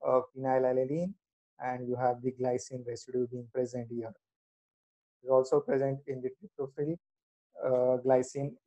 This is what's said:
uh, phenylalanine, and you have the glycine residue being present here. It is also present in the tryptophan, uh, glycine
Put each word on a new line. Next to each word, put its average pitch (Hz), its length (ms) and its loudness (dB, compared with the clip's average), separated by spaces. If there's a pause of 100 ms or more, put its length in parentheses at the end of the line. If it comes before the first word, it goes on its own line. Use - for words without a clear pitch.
uh, 127 160 4 (140)
phenylalanine, 131 800 0 (460)
and 127 280 -6
you 123 80 -2
have 123 280 0
the 127 100 0
glycine 127 540 -4
residue 123 400 -4
being 123 260 -10
present 123 380 -4
here. 117 220 -8 (1080)
It 123 60 -12
is - 20 -8
also 131 320 6
present 135 460 0
in 131 140 -6
the 127 100 -4
tryptophan, 147 680 -6 (680)
uh, 127 400 4
glycine 131 520 2 (120)